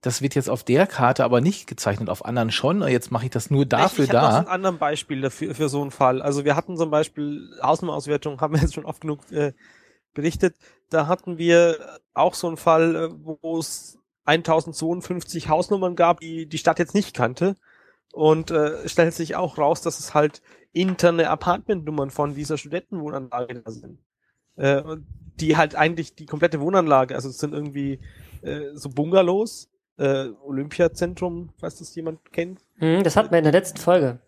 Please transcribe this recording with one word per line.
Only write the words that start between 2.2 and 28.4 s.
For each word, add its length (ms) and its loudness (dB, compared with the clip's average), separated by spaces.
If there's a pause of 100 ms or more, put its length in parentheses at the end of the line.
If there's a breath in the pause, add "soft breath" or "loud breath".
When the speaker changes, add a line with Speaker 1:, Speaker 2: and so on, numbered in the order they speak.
Speaker 1:
anderen 240 -2
schon, 360 0
jetzt 240 0
mache 140 -2
ich 60 -4
das 200 -4
nur 140 4
dafür 400 2
Speaker 2:
Ich, 60 0
ich 40 2
hab 80 8
Speaker 1:
da. 40 6
Speaker 2:
noch 60 6
so 60 6
einen 100 0
anderen 300 -2
Beispiel 440 -2
dafür, 320 -4
für 160 -2
so 100 -2
einen 100 -6
Fall. 300 4
Also 240 -2
wir 100 4
hatten 220 -4
zum 140 0
Beispiel 580 -2 (140)
Hausnummernauswertung, 800 -2
haben 120 -2
wir 60 4
jetzt 140 0
schon 100 -10
oft 160 -12
genug, 200 -6 (120)
äh, 220 -2 (580 soft breath)
berichtet, 420 -2 (360 soft breath)
da 160 2
hatten 320 -4
wir 400 6 (340)
auch 220 2
so 120 -6
einen 120 -4
Fall, 360 4
äh, 140 -4 (340)
wo 160 -4
es 400 -10 (280)
eintausendzweiundfünfzig 1200 -2
Hausnummern 480 0
gab, 240 4
die 240 -10
die 140 -8
Stadt 200 2
jetzt 160 -2
nicht 220 0
kannte. 400 0 (560 soft breath)
Und, 380 2
äh, 340 0
es 80 -8
stellt 200 4
sich 240 -6
auch 220 -4
raus, 240 2
dass 160 -6
es 160 -14
halt 260 2 (320 soft breath)
interne 560 2
Apartmentnummern 800 -2
von 260 -4
dieser 220 -6
Studentenwohnanlage 1040 -8
da 100 -16
sind. 280 -18 (580)
Äh, 240 2
und 260 -12 (320)
die 200 2
halt 160 2
eigentlich 400 0
die 100 -20
komplette 380 -2
Wohnanlage, 520 4
also 140 -6
es 80 -12
sind 160 -6
irgendwie, 480 -6 (400 soft breath)